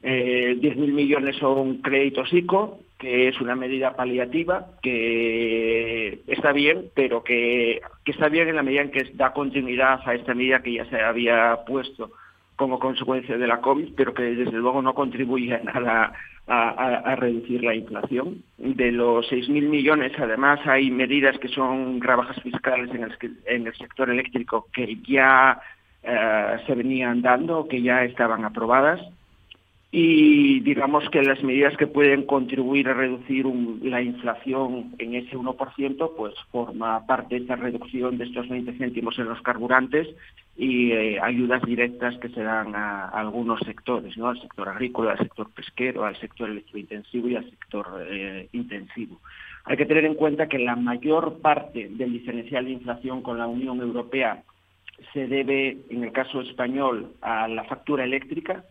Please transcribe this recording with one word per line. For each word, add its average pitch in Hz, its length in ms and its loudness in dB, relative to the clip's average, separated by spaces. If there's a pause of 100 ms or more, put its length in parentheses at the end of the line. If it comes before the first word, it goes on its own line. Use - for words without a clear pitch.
Eh, 123 520 2
diez 131 180 2
mil 143 160 2
millones 139 440 2
son 135 420 0
créditos 139 540 0
ico, 180 480 2 (180)
que 127 300 2
es 127 120 -2
una 123 140 -2
medida 131 420 -2
paliativa, 127 720 -2 (160)
que 113 1400 0
está - 260 2
bien, 151 420 2
pero 120 300 2
que, 120 560 2 (240)
que 147 80 -2
está 151 160 2
bien 160 200 4
en 160 80 0
la 147 60 0
medida 139 200 2
en 139 80 -2
que 135 140 0 (100)
da 131 180 2
continuidad 131 760 0
a 120 80 2
esta 120 200 -2
medida 127 280 2
que 123 120 -4
ya 117 120 -4
se 117 140 -2
había 117 640 4
puesto 123 460 -6 (440)
como 131 220 0
consecuencia 131 600 -2
de 123 80 0
la 117 140 2
covid, 139 360 0
pero 127 160 2
que 135 100 -4
desde 120 300 0
luego 123 300 2
no 131 120 2
contribuye 123 600 -2
a 113 80 -4
nada 117 500 0 (340)
a, 117 220 2
a, 123 280 0
a 131 200 0
reducir 120 480 -2
la 113 100 2
inflación. 120 680 -6 (160)
De 123 340 0
los 117 360 2
seis 123 200 -2
mil 147 200 2
millones, 147 500 2
además, 139 480 2
hay 135 240 4
medidas 131 480 2
que 127 100 -8
son 131 520 -2
rebajas 123 420 0
fiscales 123 520 -2
en 117 100 -6
el, 113 80 -10 (340)
en 117 200 0
el 113 80 -8
sector - 360 -4
eléctrico 123 640 -2
que 113 340 -4
ya, 131 540 6 (420)
eh, 110 640 2
se 139 80 2
venían 123 480 0
dando, 151 460 2
que 123 140 -2
ya 123 220 4
estaban 113 400 0
aprobadas, 123 560 2 (960)
y 151 640 8
digamos 139 520 2
que 151 120 4
las 135 220 4
medidas 139 320 4
que 147 100 2
pueden 139 400 4
contribuir 135 600 0
a 131 60 2
reducir 127 520 0
un, 120 380 -2
la 123 180 -2
inflación 123 960 -4
en 120 160 -8
ese 127 220 -8
uno 127 160 -6
por 131 240 -6
ciento, 139 400 -4
pues 107 180 -6 (160)
forma 113 560 -4
parte 123 300 -2
de 123 60 -4
esta 123 120 -4
reducción 123 640 -6
de 123 60 -6
estos 123 240 -8
veinte 123 240 -8
céntimos 120 480 -6
en 117 60 -4
los 113 160 -8
carburantes 131 680 0 (480)
y, 123 340 2
eh, 110 300 0
ayudas 123 420 0
directas 120 540 -2
que 120 140 -12
se 117 120 -8
dan 110 320 -4
a, 104 300 -6
a 95 160 -6
algunos 110 400 -4
sectores, 110 580 -6
¿no? 120 120 -2
Al 123 100 -8
sector - 280 -12
agrícola, 113 440 -2
al 104 60 -2
sector 107 320 -6
pesquero, - 540 -6
al 104 120 -6
sector 110 340 -10
electrointensivo 104 760 -8
y 123 80 -2
al 107 120 -10
sector, 95 600 -12
eh, 95 400 -10
intensivo. 110 680 -10 (440)
Hay - 120 0
que 147 100 2
tener 151 200 4
en 156 100 2
cuenta 151 320 2
que 139 100 -2
la 120 160 0
mayor 123 640 0
parte 143 500 0
del 120 240 -4
diferencial 120 520 -6
de 131 80 -6
inflación 123 500 -8
con 120 160 -6
la 117 80 -4
Unión 123 340 -4
Europea 120 600 -4 (720)
se 135 160 -6
debe, 135 480 0 (120)
en 120 140 -6
el 113 80 -6
caso 131 300 -4
español, 127 800 -4
a 110 260 -4
la 113 160 -6
factura 135 400 -4
eléctrica 156 680 -6